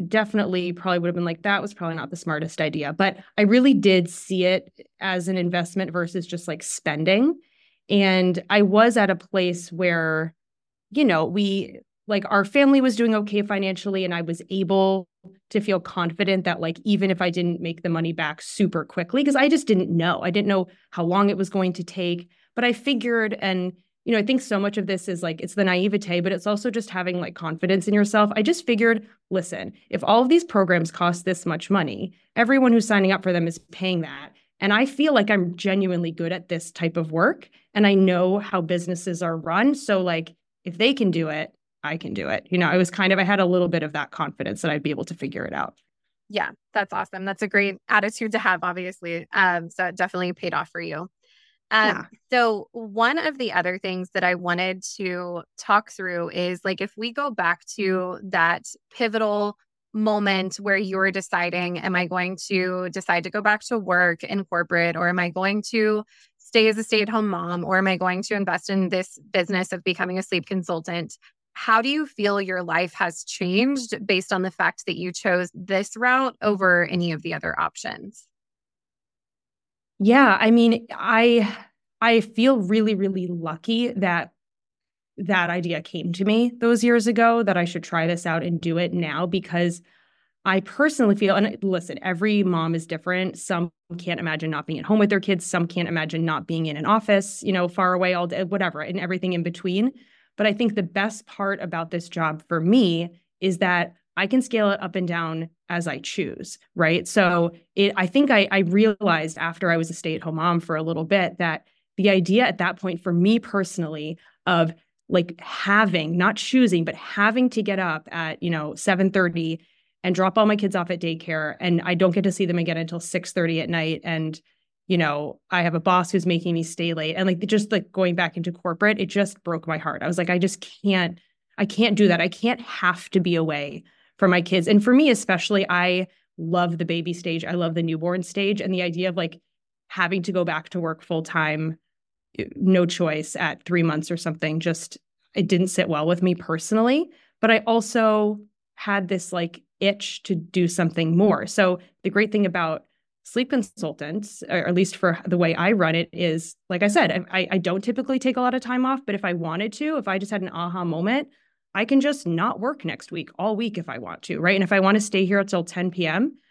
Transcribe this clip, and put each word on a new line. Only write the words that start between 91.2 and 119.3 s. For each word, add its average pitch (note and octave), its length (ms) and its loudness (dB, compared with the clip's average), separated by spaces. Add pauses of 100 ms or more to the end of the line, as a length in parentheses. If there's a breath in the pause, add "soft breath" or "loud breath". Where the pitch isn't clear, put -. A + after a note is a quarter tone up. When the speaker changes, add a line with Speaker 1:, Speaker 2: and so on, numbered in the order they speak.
Speaker 1:
and G3+ 280 0
listen, F3 400 -4
every G3+ 400 0
mom E3 320 0
is E3 120 -6
different. F3+ 520 -4
Some F3 320 -4 (260)
can't F3 220 -6
imagine D#3+ 320 -4
not D3+ 160 -6
being D#3 120 -6
at - 60 -10
home G#3+ 140 2
with G#3 100 4
their G3+ 120 2
kids. F#3+ 240 -2
Some E3+ 220 -2
can't F3 220 -4
imagine D#3+ 360 -2
not D#3 220 -2
being E3 200 -4
in D3 100 -6
an D#3 80 -6
office, G3+ 580 0
you G3 100 0
know, F3+ 140 2
far F3+ 260 0
away F3+ 220 2
all F3 120 -2
day, F3+ 160 -4
whatever, F3+ 380 -2
and F3+ 180 -6
everything F3+ 340 -4
in E3+ 100 -2
between. F#3 480 -2 (460 soft breath)
But G#3+ 100 2
I G#3 60 2
think G#3+ 220 0
the G3+ 80 0
best G3+ 420 -2
part G3 360 -4
about E3 300 -8
this E3+ 180 -8
job D#3 380 -4
for E3+ 120 -2
me F3 500 4 (300 soft breath)
is F#3 200 -2
that F3 340 0 (220)
I F#3+ 120 0
can B3+ 140 4
scale G#3+ 300 2
it G3 100 -2
up F3+ 140 -8
and F#3 120 -2
down E3 420 -4 (200)
as E3+ 180 -4
I C#3 120 -6
choose, - 600 -8 (160)
right? F3 320 2
So F3 440 4 (240 loud breath)
it, G3 200 2
I F#3 120 0
think C4+ 220 4
I, G#3 220 4
I G3 80 4
realized F3+ 760 2
after E3+ 340 -2
I E3 60 2
was E3 120 -2
a E3+ 40 -10
stay-at-home D#3+ 420 -6
mom E3+ 240 2
for E3 160 -4
a D#3 80 -2
little D#3+ 220 -2
bit F#3 340 0
that E3 260 -2 (320)
the G3+ 120 4
idea F#3+ 360 4
at E3+ 140 -2
that F3+ 200 -2
point F3 220 -6
for F3+ 120 -2
me G3+ 260 4
personally D#3+ 800 -4 (280 soft breath)
of, E3+ 280 2 (360)
like, F3 320 0
having, F3 760 0
not G#3+ 200 2
choosing, F#3 480 4
but D#3+ 100 -6
having A3+ 560 0
to A3 100 -2
get G3+ 160 -2
up D#3+ 340 -4
at, D#3+ 300 -6
you F3 80 -2
know, D3+ 240 -2
seven F#3+ 380 2
thirty E3+ 480 0 (440)